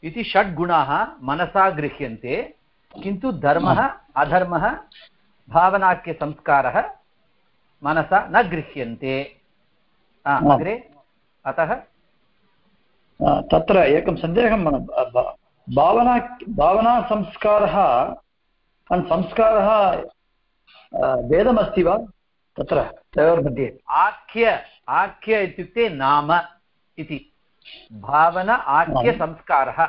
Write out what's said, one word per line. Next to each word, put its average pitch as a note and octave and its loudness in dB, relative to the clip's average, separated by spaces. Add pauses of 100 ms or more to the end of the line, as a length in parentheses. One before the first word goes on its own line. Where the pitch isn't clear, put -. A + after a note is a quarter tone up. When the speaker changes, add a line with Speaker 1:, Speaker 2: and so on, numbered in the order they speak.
Speaker 1:
इति E3+ -10
षड्गुणाः F3 0 (160)
मनसा E3+ 0
गृह्यन्ते, D3 -8 (480)
किन्तु G3+ -6
धर्मः, E3 0
Speaker 2:
आम्। - -6
Speaker 1:
अधर्मः, F3 0 (680)
भावनाख्यसंस्कारः E3+ 0 (920)
मनसा E3 0
न G3+ 2
गृह्यन्ते। C3+ -8 (920)
आ, C#3+ 2
Speaker 2:
आम्। D3 2
Speaker 1:
अग्रे? F3+ 0 (560)
अतः? D#3+ -2 (1500)
Speaker 2:
आ, C#3+ 2
तत्र D#3+ 2
एकं E3 2
सन्देहं, G#3+ 0
मन-, D#3 -4
ब-, B2 -4 (380)
भावना, A#3 2 (120)
भावनासंस्कारः, G#3 0 (1200)
संस्कारः, G3 2 (1040)
आ, C3 0
वेदमस्ति F#3 2
वा? F3+ 2 (640)
तत्र C#3 -2
तयोर्मध्ये। C#3+ 0 (120)
Speaker 1:
आख्य, F3+ 0 (300)
आख्य G3 -2
इत्युक्ते G3 -4
नाम D3 2 (680)
इति। D3+ -12 (600)
भावना E3 2
आख्य D#3+ 0
Speaker 2:
आम्। A#3+ -2
Speaker 1:
संस्कारः। D#3 -2